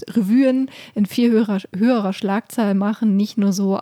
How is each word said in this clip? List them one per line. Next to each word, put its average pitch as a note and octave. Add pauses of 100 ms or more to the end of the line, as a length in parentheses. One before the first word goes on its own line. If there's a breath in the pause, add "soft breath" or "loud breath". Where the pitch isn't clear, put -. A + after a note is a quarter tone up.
Revuen B3+ (280 loud breath)
in G3+
viel A#3+
höherer, G#3+ (180)
höherer G#3
Schlagzahl G3+
machen, G3+
nicht G#3
nur G3
so G3